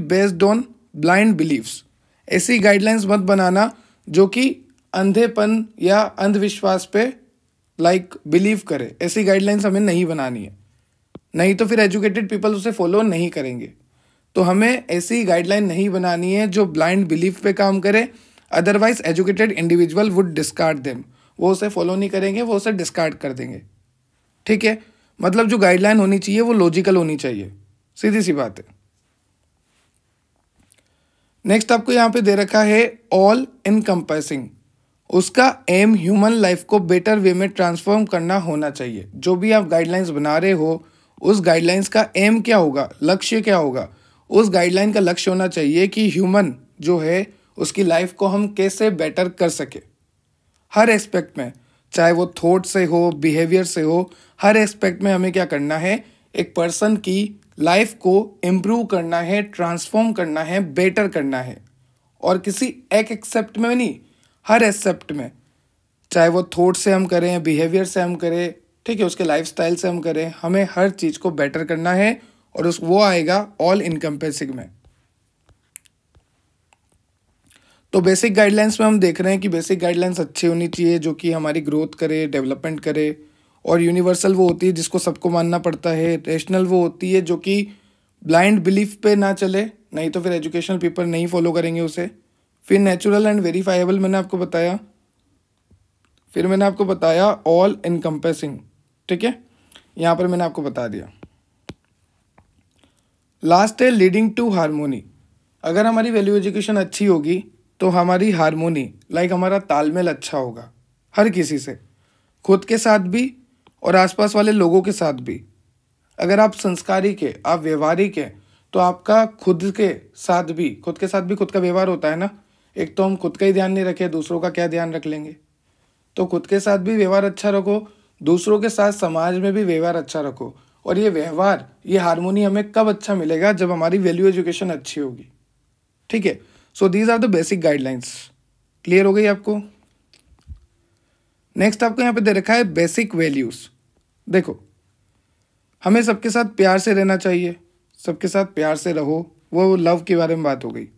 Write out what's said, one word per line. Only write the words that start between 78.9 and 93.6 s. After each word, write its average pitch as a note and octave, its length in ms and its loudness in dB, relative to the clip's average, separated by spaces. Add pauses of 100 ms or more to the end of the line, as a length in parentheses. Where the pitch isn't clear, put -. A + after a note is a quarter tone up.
देख F3 220 2
रहे F#3 120 0
हैं F#3+ 80 -2
कि G3+ 80 -4
बेसिक E3 300 -2
गाइडलाइंस F3 400 -2
अच्छी E3+ 280 -4
होनी E3+ 200 0
चाहिए E3+ 320 0
जो D#3 140 -4
कि E3 180 -2
हमारी D#3 300 -2
ग्रोथ D3+ 380 -4
करे, D#3 280 -2
डेवलपमेंट C#3 520 -6
करे। D3+ 360 -2 (500)
और E3+ 160 2
यूनिवर्सल F3+ 540 2
वो F#3 120 4
होती E3+ 200 0
है F#3 60 2
जिसको E3 260 -4
सबको F3 300 -4
मानना E3+ 300 0
पड़ता E3+ 300 -4
है, E3 280 0
रेशनल E3 480 -2
वो F3+ 160 2
होती F3 320 -2
है F#3+ 100 4
जो E3+ 140 -2
कि G3 300 -2 (540)
ब्लाइंड F3+ 420 4
बिलीफ G3 320 0
पे G#3 200 2
ना G3 180 2
चले, F#3+ 320 -2 (280)
नहीं D#3+ 160 -4
तो F3 120 -4
फिर F3+ 120 -2
एजुकेशनल E3+ 440 -4
पीपल F3 280 -4
नहीं E3+ 220 -2
फॉलो E3+ 240 0
करेंगे E3 300 -2
उसे। E3 280 -6 (560)
फिर G3 160 4
natural G3+ 440 2
and G#3 160 2
verifiable F3+ 580 0